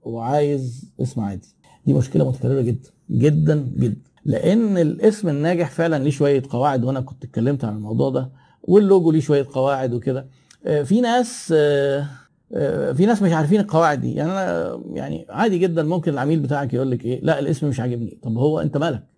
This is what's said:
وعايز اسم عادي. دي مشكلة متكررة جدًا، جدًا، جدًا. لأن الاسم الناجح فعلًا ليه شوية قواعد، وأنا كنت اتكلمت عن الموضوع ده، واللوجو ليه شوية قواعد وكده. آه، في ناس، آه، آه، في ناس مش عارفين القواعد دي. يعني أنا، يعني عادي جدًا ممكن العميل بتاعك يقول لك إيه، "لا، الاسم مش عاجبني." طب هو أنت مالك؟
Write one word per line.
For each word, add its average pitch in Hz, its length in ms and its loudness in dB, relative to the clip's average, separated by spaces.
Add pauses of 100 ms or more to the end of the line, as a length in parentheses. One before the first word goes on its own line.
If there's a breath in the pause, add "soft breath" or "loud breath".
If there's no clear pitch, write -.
وعايز 131 880 -2 (100)
اسم 127 200 -4
عادي. 98 260 -6 (380 soft breath)
دي 143 80 4
مشكلة 143 360 2
متكررة 131 320 0
جدًا، 120 280 -2 (220)
جدًا، 151 440 4 (220)
جدًا. 123 240 0 (240)
لأن 214 520 2
الاسم 180 520 2
الناجح 160 420 0
فعلًا 160 320 0
ليه 143 80 2
شوية 139 380 2
قواعد، 131 340 0
وأنا 131 180 -2
كنت - 220 -12
اتكلمت 123 420 -2
عن 107 100 -4
الموضوع 113 340 -2
ده، 131 200 -4 (340 soft breath)
واللوجو 190 480 6
ليه 156 80 4
شوية 143 340 0
قواعد 131 400 0
وكده. 131 340 -4 (380 soft breath)
آه، 147 180 0
في 190 180 2
ناس، 240 560 -2
آه، 143 480 2 (480 loud breath)
آه، - 380 -2
في 143 140 2
ناس 220 160 2
مش 185 100 4
عارفين 160 280 2
القواعد 160 420 2
دي. 120 120 -4
يعني 156 180 -2
أنا، 120 480 -4 (140)
يعني 135 360 -8
عادي 190 280 0
جدًا 165 260 0
ممكن 160 300 -2
العميل 143 260 0
بتاعك 139 340 -2
يقول 131 180 0
لك 120 140 -4
إيه، 123 180 -4
"لا، 147 160 0
الاسم 151 300 -2
مش 131 100 -4
عاجبني." 120 440 -6
طب 113 140 -4
هو 151 220 2
أنت 160 180 -2
مالك؟ 143 260 -4 (140)